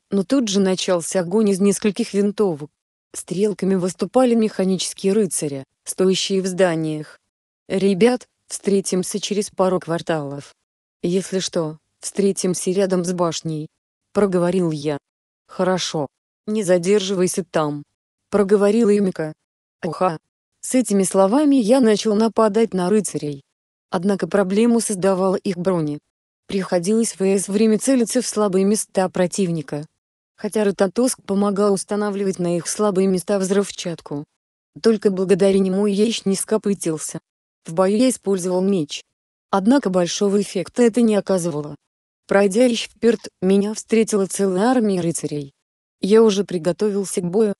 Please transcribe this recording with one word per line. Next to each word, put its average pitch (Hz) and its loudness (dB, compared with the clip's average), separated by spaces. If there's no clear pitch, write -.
но 196 0
тут 262 0
же 196 0
начался 185 0
огонь 202 2
из 185 0
нескольких 202 0
винтовок. 196 -2
Стрелками 190 -2
выступали 196 0
механические 190 -2
рыцари, 151 -2
стоящие 190 0
в 180 -4
зданиях. 160 -2
«Ребят, 196 2
встретимся 190 -2
через 208 -4
пару 185 0
кварталов. 151 -6
Если 185 -2
что, 156 -6
встретимся 190 -2
рядом 185 0
с 180 -4
башней», 160 -4
проговорил 180 2
я. 147 -4
«Хорошо. 180 -2
Не 214 -2
задерживайся 185 2
там», 147 -2
проговорила 202 4
Юмика. 185 0
«Оха». 170 -2
С - -8
этими 208 2
словами 240 2
я 247 4
начал 220 2
нападать 220 2
на 180 -2
рыцарей. 151 -2
Однако 190 -2
проблему 202 2
создавала 190 0
их 175 -4
броня. 165 -2
Приходилось 196 -2
в - -6
С 190 0
время 214 2
целиться 247 0
в - -6
слабые 196 0
места 202 0
противника. 170 -4
Хотя 214 -4
Рототоск 202 0
помогал 202 0
устанавливать 202 -4
на 175 -2
их 165 -6
слабые 196 0
места 190 0
взрывчатку. 185 -4
Только 214 2
благодаря 190 2
нему 190 0
я 208 2
еще 233 -4
не 196 0
скопытился. 180 -4
В 165 -12
бою 190 2
я 254 4
использовал 185 -2
меч. 190 -2
Однако 202 2
большого 190 0
эффекта 190 -2
это 233 4
не 220 4
оказывало. 165 -2
Пройдя 202 4
еще 233 0
вперед, - 0
меня 196 2
встретила 214 0
целая 196 0
армия 208 2
рыцарей. 147 -6
Я 214 6
уже 202 4
приготовился 185 -2
к 175 -4
бою, 208 2